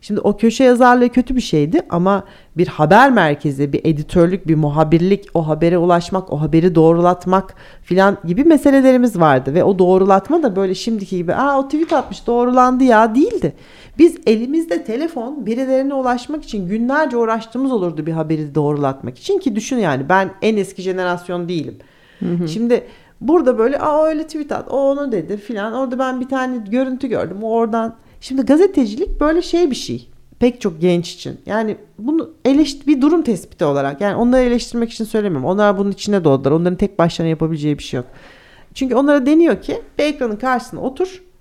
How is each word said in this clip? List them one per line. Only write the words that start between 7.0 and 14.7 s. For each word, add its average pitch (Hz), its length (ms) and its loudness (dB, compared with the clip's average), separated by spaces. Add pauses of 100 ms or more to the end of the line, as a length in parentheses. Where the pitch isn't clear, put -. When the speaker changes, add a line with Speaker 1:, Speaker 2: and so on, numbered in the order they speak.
Speaker 1:
filan 190 440 2
gibi 180 180 0
meselelerimiz 262 760 4
vardı. 135 340 2
Ve 175 100 2
o 185 160 2
doğrulatma 196 640 4
da 208 120 0
böyle 190 200 -2
şimdiki 196 420 -6
gibi, 175 160 -4
"Aa, 269 260 0
o 269 80 -2
tweet 311 260 -2
atmış, - 340 -4
doğrulandı 247 560 2
ya." 226 320 4
değildi. 320 380 0 (440)
Biz 330 280 4
elimizde 269 580 -2